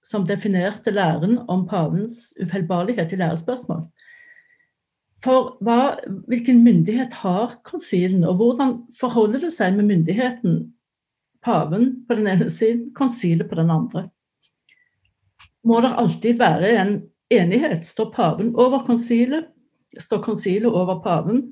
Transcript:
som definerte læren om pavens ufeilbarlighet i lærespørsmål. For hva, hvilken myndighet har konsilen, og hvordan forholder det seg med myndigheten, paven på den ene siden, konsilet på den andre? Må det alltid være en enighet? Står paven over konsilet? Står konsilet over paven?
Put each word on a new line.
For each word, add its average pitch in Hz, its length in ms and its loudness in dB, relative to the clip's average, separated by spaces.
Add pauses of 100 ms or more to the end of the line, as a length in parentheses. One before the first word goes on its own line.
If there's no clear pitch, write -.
som 202 240 -4
definerte 202 680 -2
læren 185 440 0 (140)
om 185 180 0
pavens 190 640 -4 (100)
ufeilbarlighet 185 720 -4
i 185 80 -6
lærespørsmål. 165 640 -6 (1400)
For 262 300 2 (100)
hva, 233 380 2 (260)
hvilken 233 400 4
myndighet 220 560 4
har 202 460 -2
konsilen, 185 580 0
og 180 140 0
hvordan 240 340 2 (240)
forholder 240 480 0
det 320 80 -4
seg 196 240 0
med 208 140 2
myndigheten, 185 720 0 (840)
paven 208 460 0 (180)
på 226 80 0
den 214 120 0
ene 185 200 2
siden, 233 380 0 (100)
konsilet 175 520 -2
på 165 100 -6
den 165 100 2
andre? 160 380 -2 (1500)
Må 226 240 4
det 247 80 0
alltid 233 480 0
være 190 320 4
en 202 220 2 (340)
enighet? 196 560 2
Står 226 300 -6
paven 190 420 0
over 254 240 2
konsilet? 247 720 0 (400)
Står - 320 -6
konsilet 214 480 -2
over 180 320 0
paven? 208 460 0